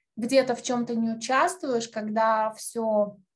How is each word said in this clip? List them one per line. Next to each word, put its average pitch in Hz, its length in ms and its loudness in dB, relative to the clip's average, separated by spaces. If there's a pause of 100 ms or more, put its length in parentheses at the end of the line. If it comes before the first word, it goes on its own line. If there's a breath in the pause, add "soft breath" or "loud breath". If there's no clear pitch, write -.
(180)
где-то 247 360 2
в - 80 -6
чем-то 240 320 -2
не 226 180 0
участвуешь, 262 760 0
когда 220 640 0
все 214 640 -2 (200)